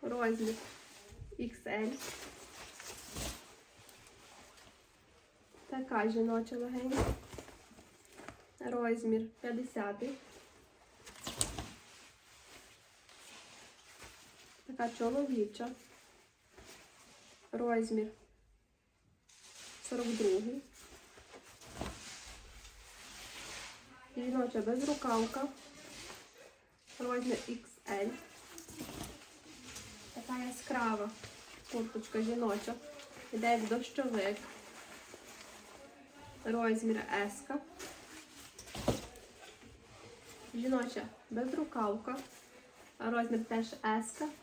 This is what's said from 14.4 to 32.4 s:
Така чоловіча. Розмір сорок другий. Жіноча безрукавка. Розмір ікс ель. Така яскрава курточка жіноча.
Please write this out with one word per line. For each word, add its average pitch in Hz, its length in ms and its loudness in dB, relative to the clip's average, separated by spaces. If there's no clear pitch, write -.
Така 247 300 2
чоловіча. 240 720 4
Розмір 226 560 6
сорок 240 180 2
другий. 220 540 6
Жіноча 247 440 4
безрукавка. 254 840 4
Розмір 247 380 2
ікс 240 220 -6
ель. 202 200 2
Така 247 300 -4
яскрава 233 680 2
курточка 226 500 0
жіноча. 226 520 4